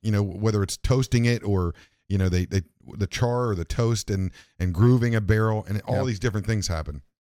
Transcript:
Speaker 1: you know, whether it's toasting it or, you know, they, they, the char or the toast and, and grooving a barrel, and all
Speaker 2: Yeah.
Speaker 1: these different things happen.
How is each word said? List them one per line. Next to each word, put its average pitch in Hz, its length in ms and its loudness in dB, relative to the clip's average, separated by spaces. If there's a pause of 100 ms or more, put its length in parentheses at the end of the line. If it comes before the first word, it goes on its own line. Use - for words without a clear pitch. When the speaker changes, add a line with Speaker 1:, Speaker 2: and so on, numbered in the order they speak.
Speaker 1:
you 107 100 -2
know, 101 120 2
whether 104 400 -2
it's - 140 -4
toasting 123 480 2
it 120 180 0
or, 92 320 0 (320)
you 98 100 0
know, 95 120 2
they, 90 160 2
they, 95 160 -2 (360)
the 101 100 -2
char 120 420 -2
or 101 60 -2
the 85 100 -4
toast 113 440 -2
and, 95 220 -2 (260)
and 90 160 -2
grooving 117 400 4
a 113 60 2
barrel, 107 480 0
and 101 140 -4
all 127 160 -2
Speaker 2:
Yeah. 131 80 0
Speaker 1:
these 110 140 -4
different 107 280 -2
things 104 220 -2
happen. 73 320 -6 (220)